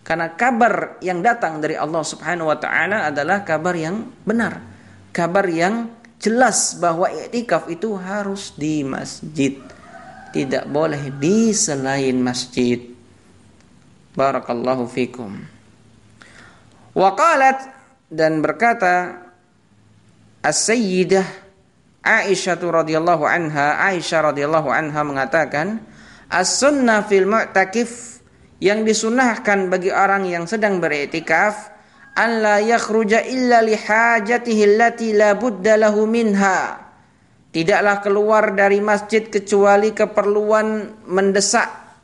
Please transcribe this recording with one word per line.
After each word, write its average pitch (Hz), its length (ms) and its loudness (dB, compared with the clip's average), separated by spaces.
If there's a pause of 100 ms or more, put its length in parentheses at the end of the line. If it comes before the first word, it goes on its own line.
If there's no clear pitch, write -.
Karena 165 320 -4
kabar 220 720 0
yang 180 160 -2
datang 180 400 0
dari 156 160 -2
Allah 156 240 -4
Subhanahu 156 480 -6
wa 151 80 2
taala 175 500 -2
adalah 151 380 -2
kabar 165 320 -2
yang 170 320 -6 (160)
benar. 214 400 -4 (480)
Kabar 175 320 0
yang 190 480 -2 (240)
jelas 220 640 0
bahwa 170 320 0
iktikaf 175 560 -4
itu 170 260 -6
harus 196 640 -8
di 151 260 -2
masjid. - 760 -6 (720)
Tidak 135 360 -4
boleh 143 520 -2
di 214 320 2
selain 135 680 -2
masjid. 123 600 -2 (1400)
Barakallahu 127 720 -2
fikum. 120 480 -6 (1600)
Wa 190 160 4
qalat, 269 640 2 (320)
dan 156 320 0
berkata, 180 840 0 (1160)
"As-Sayyidah 185 880 0 (720)
Aisyah 190 560 0
radhiyallahu 165 720 0
anha," 151 560 0
Aisyah 165 480 0
radhiyallahu 147 400 0
anha 151 320 -2
mengatakan, 147 800 -2 (440)
"As-sunnah 233 760 2
fil 190 240 2
mu'takif," 208 920 -2 (440)
yang 214 200 2
disunahkan 220 840 0
bagi 185 240 0
orang 196 320 2
yang 170 240 -4
sedang 208 320 0
beriktikaf, 160 920 -2 (440)
"an 226 240 0
la 208 240 4
yakhruja 220 640 2
illa 247 320 4
li 220 160 2
hajatihi 220 1000 2
allati 226 360 0
la 208 240 4
budda 214 400 2
lahu 214 320 4
minha." 196 800 0 (600)
Tidaklah 202 560 0
keluar 208 520 2
dari 196 240 4
masjid 214 440 0
kecuali 202 680 2
keperluan 214 1160 0
mendesak. 196 600 2 (360)